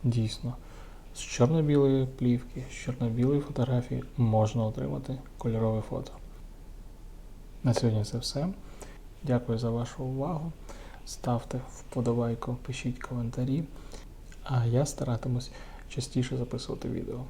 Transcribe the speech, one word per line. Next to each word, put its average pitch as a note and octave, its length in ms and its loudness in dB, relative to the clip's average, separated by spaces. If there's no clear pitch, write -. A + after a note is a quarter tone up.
Дійсно, A#2+ 520 2
з - 40 -12
чорно-білої C#3+ 840 6
плівки, B2 640 2
з - 40 -12
чорно-білої B2+ 680 2
фотографії C3 640 2
можна A2 460 6
отримати C3 560 -2
кольорове A2+ 440 2
фото. - 300 -4
На B2 100 6
сьогодні G#2+ 320 4
це - 120 -4
все. C#3 300 0
Дякую C3+ 340 2
за A#2 120 2
вашу A#2+ 340 -2
увагу. D3 480 -2
Ставте - 640 -2
вподобайку, A#2+ 880 0
пишіть B2 440 -4
коментарі. B2+ 640 0
А B2 220 2
я A#2+ 200 6
старатимусь B2 680 -2
частіше B2+ 480 0
записувати - 520 -4
відео. - 400 -4